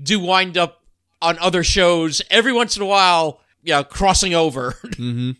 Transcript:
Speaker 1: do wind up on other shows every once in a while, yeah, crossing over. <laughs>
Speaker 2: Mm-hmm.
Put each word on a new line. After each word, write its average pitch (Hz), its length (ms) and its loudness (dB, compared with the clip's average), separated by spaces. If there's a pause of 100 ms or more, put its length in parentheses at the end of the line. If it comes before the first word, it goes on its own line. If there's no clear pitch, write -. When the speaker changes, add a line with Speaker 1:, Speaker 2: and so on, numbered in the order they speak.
Speaker 1:
do 190 180 0
wind 180 380 0
up 170 240 -2 (400)
on 165 160 0
other 175 260 0
shows 170 560 0 (100)
every 226 220 2
once 233 240 -2
in 202 60 -6
a 196 40 -4
while, 180 540 2 (220)
yeah, 151 200 0
crossing 185 520 0
over. 131 440 -2
<laughs> - 60 -20
Speaker 2:
Mm-hmm. 123 560 -6